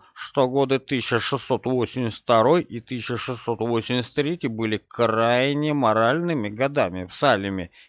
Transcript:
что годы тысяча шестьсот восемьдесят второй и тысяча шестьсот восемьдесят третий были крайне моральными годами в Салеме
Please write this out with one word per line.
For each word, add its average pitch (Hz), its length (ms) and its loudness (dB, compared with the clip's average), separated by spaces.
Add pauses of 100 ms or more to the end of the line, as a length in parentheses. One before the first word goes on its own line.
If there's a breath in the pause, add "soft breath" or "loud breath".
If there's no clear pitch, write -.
(140 soft breath)
что - 340 0
годы 135 300 2
тысяча 120 420 -2
шестьсот 120 460 -4
восемьдесят 123 560 -2
второй 120 400 4
и 113 180 -12
тысяча 120 380 -8
шестьсот 117 420 -6
восемьдесят 117 540 -2
третий 151 340 -2
были 110 300 -2
крайне 123 960 2
моральными 127 760 2
годами 107 560 -2
в 90 80 -14
Салеме 98 580 0 (180 soft breath)